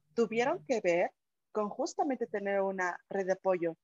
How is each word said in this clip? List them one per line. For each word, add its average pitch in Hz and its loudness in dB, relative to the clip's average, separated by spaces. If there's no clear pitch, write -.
tuvieron 233 0
que 226 0
ver 175 2
con 208 -2
justamente 277 -2
tener 196 0
una 190 -2
red 196 -2
de 185 2
apoyo. 170 0